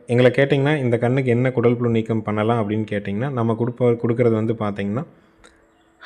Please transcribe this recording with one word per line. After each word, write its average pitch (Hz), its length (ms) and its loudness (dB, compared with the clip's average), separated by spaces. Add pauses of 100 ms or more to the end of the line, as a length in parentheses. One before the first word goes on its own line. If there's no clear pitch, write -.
எங்களை 123 240 4
கேட்டிங்கன்னா, 139 460 2
இந்த 123 220 0
கண்ணுக்கு 123 320 0
என்ன 123 200 2
குடல் 120 260 2
புழு 120 140 0
நீக்கம் 113 320 0
பண்ணலாம் 107 360 0
அப்படின்னு 107 320 -2
கேட்டிங்கன்னா, 101 400 -4
நம்ம 113 300 -2
கொடுப்ப-, 120 360 0
கொடுக்கறது 117 360 0
வந்து 110 220 0
பாத்தீங்கன்னா, 104 480 -4 (1040)